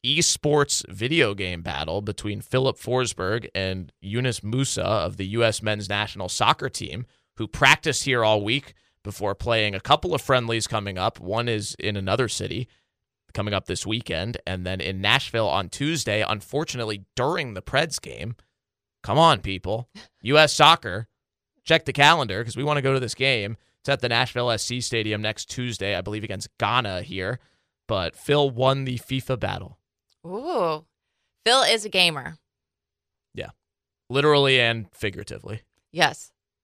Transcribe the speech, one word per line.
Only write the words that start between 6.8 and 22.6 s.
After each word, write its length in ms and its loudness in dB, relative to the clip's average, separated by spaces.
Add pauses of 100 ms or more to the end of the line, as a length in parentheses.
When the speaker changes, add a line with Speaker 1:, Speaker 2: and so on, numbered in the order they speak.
Speaker 1:
who 100 -6
practiced 560 2
here 200 2
all 200 4
week 320 -2 (280)
before 300 -4
playing 400 0
a 60 -6
couple 340 2
of 80 -2
friendlies 460 0
coming 320 -4
up. 200 -2
One 300 -2
is 300 -4
in 180 -4
another 300 0
city 400 -6 (640)
coming 220 -2
up 100 -2
this 220 -6
weekend, 580 -4
and 220 -6
then 120 -4
in 220 -6
Nashville 480 0
on 200 -2
Tuesday, 520 -2
unfortunately, 840 -6 (100)
during 400 -2
the 80 -8
Preds 360 -2
game. 360 -10 (680)
Come 160 0
on, 240 6
people. 480 -6 (160)
Speaker 2:
<laughs> 160 -20
Speaker 1:
U 160 2
S 160 8
soccer, 540 4 (560)
check 220 2
the 80 -4
calendar, 500 4
'cause 120 -10
we 80 -4